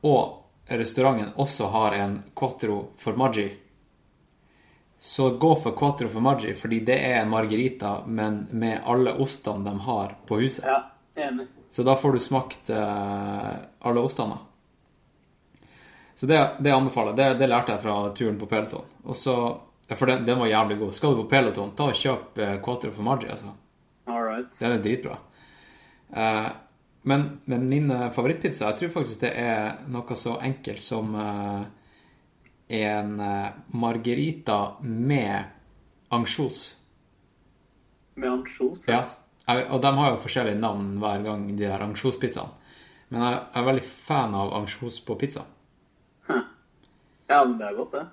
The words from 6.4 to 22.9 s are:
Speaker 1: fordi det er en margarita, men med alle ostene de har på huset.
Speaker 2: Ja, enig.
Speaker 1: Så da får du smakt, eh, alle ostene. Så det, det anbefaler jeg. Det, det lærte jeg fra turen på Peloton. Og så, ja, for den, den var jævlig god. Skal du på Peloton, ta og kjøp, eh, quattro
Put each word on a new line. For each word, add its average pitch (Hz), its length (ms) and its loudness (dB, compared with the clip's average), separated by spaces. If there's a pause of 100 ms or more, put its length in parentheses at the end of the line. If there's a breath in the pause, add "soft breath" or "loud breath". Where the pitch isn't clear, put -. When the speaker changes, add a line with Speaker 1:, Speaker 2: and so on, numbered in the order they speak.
Speaker 1:
fordi 113 300 -2
det 123 140 4
er 127 240 2
en 110 80 0
margarita, 110 760 0
men 107 420 -2
med 113 360 -2
alle 120 300 4
ostene 107 500 -2
de 101 160 -4
har 101 440 -2
på 110 160 0
huset. 131 260 -2
Speaker 2:
Ja, 135 140 2 (360)
enig. 143 300 -4 (240)
Speaker 1:
Så 123 140 -2
da 135 120 8
får 143 160 4
du 127 60 4
smakt, - 520 -2
eh, 101 840 -2 (240)
alle 120 200 2
ostene. 120 380 -2 (1800 loud breath)
Så 131 80 -2
det, 156 120 8 (180)
det 143 160 4
anbefaler 123 420 4
jeg. - 20 0
Det, 131 220 6
det 131 100 6
lærte 120 240 4
jeg 104 100 -2
fra 104 140 0 (140)
turen 104 300 -2
på 104 80 -8
Peloton. 107 380 -2 (160)
Og - 120 -8
så, 127 200 0 (500)
ja, 110 100 -6
for 123 120 2
den, 127 200 2
den 123 140 4
var 117 100 2
jævlig 107 300 4
god. 101 140 -4
Skal 147 200 4
du 113 80 0
på 110 80 -6
Peloton, 104 460 2
ta 147 80 0
og 131 100 2
kjøp, - 440 -2
eh, 101 200 -2
quattro 123 320 -4